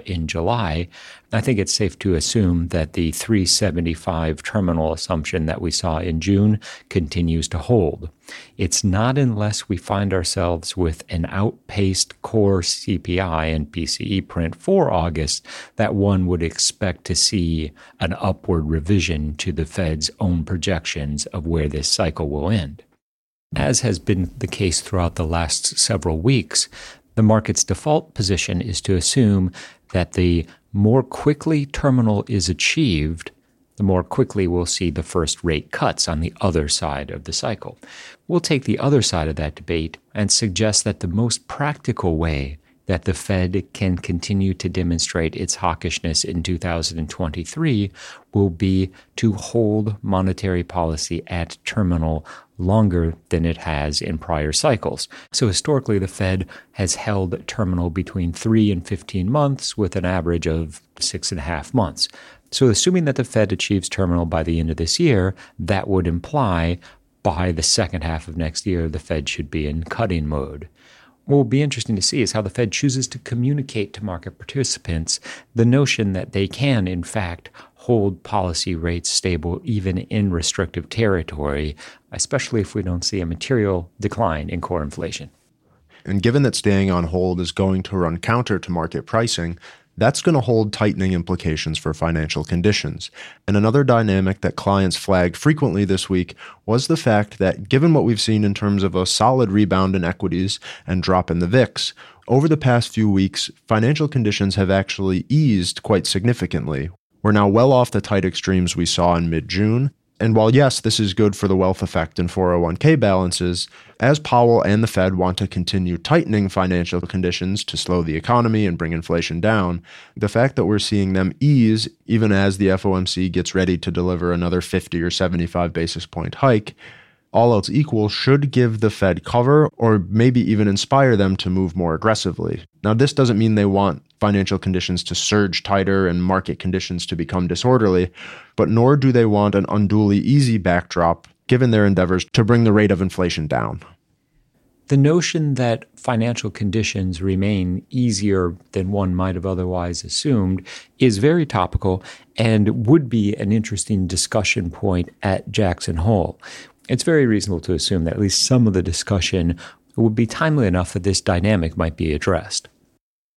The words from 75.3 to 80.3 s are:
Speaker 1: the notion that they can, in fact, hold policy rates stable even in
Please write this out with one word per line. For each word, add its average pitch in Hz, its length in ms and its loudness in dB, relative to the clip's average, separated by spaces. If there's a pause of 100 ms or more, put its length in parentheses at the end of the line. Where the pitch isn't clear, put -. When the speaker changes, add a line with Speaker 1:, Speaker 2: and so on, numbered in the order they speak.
Speaker 1:
the 113 100 2
notion 120 500 2
that - 180 -6
they 98 160 0
can, 117 400 0
in 90 160 -4
fact, 90 480 -8 (240)
hold 101 480 0
policy 92 500 -2
rates 85 380 -4
stable 85 520 -2
even 95 360 -2
in 101 320 0